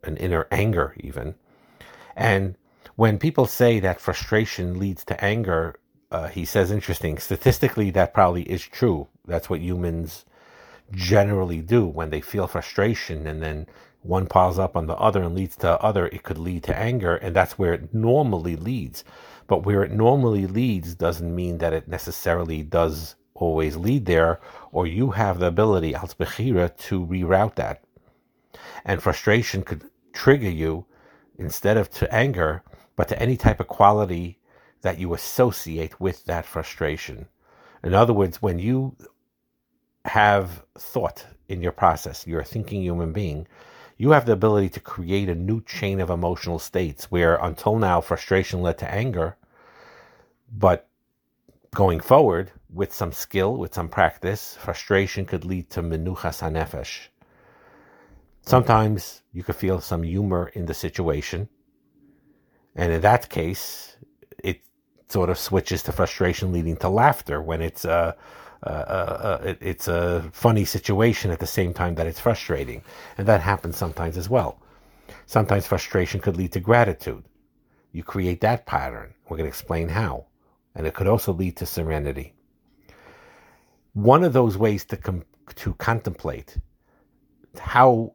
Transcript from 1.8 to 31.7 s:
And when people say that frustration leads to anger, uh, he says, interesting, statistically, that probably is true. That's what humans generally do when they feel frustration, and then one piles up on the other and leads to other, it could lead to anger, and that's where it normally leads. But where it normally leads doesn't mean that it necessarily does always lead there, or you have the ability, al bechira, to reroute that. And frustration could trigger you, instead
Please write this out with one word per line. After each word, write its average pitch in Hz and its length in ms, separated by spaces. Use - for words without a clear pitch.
And 98 400
when 110 220
people 143 300
say 117 320
that 92 200
frustration 95 800
leads 95 280
to - 180
anger, 92 560
uh, 80 160
he 85 180
says, 92 240
interesting, 85 480
statistically, - 720
that 90 240
probably 90 300
is 87 180
true. 87 460
That's 85 240
what 85 120
humans 87 640
generally 92 720
do 101 260
when 78 240
they 76 100
feel 98 240
frustration, 90 800
and 78 160
then 78 240
one 92 240
piles 92 320
up 95 160
on 82 100
the 80 120
other 98 260
and 85 100
leads 92 220
to 87 260
other, 101 260
it - 160
could 80 140
lead 85 240
to - 160
anger, 104 380
and 92 180
that's 90 240
where 87 160
it 80 200
normally 110 640
leads. 92 480
But - 160
where 101 180
it 98 120
normally 113 520
leads 95 480
doesn't 85 400
mean 87 260
that 82 120
it 80 160
necessarily 85 760
does 80 520
always 80 440
lead 110 280
there, 82 360
or 87 120
you 104 260
have 95 280
the 90 60
ability, 87 500
al - 60
bechira, 90 800
to 92 260
reroute 92 500
that. - 300
And 92 180
frustration 104 640
could - 260
trigger 135 380
you, 80 360
instead 101 400